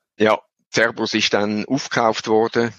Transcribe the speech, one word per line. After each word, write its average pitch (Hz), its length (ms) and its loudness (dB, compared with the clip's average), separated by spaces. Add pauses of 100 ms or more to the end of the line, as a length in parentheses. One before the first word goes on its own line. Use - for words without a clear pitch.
(180)
ja, 107 220 2 (320)
Cerberus 110 420 0
ist 107 180 0
dann 104 340 0
aufgekauft 120 600 -2
worden 113 520 0